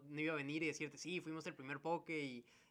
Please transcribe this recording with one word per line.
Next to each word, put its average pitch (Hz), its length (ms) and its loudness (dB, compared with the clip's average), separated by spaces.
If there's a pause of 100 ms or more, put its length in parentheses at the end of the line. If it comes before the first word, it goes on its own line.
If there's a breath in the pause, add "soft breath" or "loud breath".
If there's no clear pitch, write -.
no 147 160 -2
iba 160 120 6
a 156 40 2
venir 147 260 2
y 165 40 4
decirte, 143 320 0
"Sí, 175 220 -2
fuimos 160 260 -4
el 170 80 -2
primer 139 260 -6
poke 165 420 2
y, 127 220 -4 (260 soft breath)